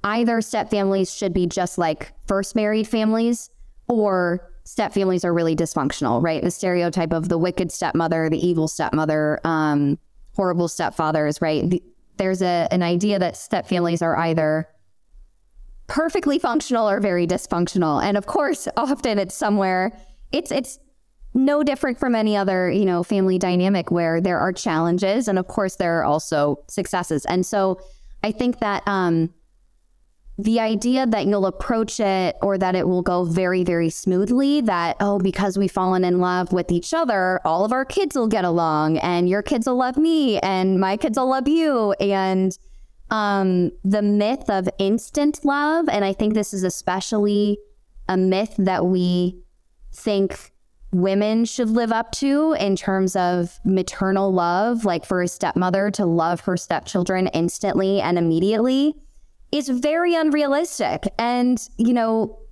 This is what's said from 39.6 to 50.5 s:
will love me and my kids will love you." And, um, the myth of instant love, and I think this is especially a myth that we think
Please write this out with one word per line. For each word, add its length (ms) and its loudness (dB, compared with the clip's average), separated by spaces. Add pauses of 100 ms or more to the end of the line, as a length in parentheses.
will 100 0
love 200 0
me 440 2
and 380 2
my 200 2
kids 200 0
will 120 2
love 180 0
you." 520 2
And, 580 2 (520)
um, 600 2 (120)
the 200 2
myth 480 2
of 180 0 (100)
instant 640 0
love, 460 0
and 160 0
I 80 0
think 220 0
this 180 -2
is 120 -4
especially 920 0 (480)
a 120 0
myth 400 2
that 260 2
we 580 0 (480)
think 640 -2 (400)